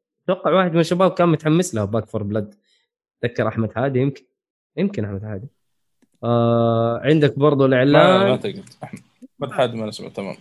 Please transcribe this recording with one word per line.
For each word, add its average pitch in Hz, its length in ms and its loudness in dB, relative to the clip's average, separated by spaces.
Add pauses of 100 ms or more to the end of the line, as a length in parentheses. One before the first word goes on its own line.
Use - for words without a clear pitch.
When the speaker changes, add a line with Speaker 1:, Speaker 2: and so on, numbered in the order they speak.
(260)
Speaker 1:
أتوقع 180 260 -2
واحد 180 220 2
من 170 60 2
الشباب 175 320 2
كان 175 180 2
متحمس 160 460 0
لها 107 100 -2
باك 107 200 -4
فور 104 180 -6
بلاد. 104 300 -4 (680)
تذكر 120 260 -4
أحمد 110 260 -4
حادي 127 260 -2
يمكن؟ 139 240 -2 (540)
يمكن 180 280 -4
أحمد 98 180 -8
حادي. 107 240 -12 (760)
آه، 117 800 2
عندك 147 360 2
برضو 139 260 4
الإعلان. 143 540 4
Speaker 2:
ما، 190 40 2
ما 196 80 2
أعتقد. 98 320 -6 (200)
أحمد - 680 -14
حادي 117 260 -2
ما 110 80 -6
نسمع 98 240 -12
تمام. 98 320 -10